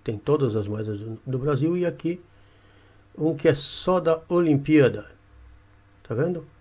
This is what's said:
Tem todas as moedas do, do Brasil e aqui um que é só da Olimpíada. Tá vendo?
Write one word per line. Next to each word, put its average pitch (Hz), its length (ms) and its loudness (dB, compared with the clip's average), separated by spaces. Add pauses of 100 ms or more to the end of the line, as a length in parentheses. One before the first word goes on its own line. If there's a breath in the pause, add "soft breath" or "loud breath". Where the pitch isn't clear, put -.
Tem 110 140 -6
todas 139 380 0
as 104 120 -2
moedas 107 320 -6
do, 113 260 -12
do 127 140 -6
Brasil 147 380 0
e 175 80 -2
aqui 170 340 -4 (1000 soft breath)
um 151 180 0
que 147 120 -2
é 147 60 6
só - 460 -2
da 165 280 0
Olimpíada. 147 800 4 (1000)
Tá 113 120 -8
vendo? 165 300 -2 (160)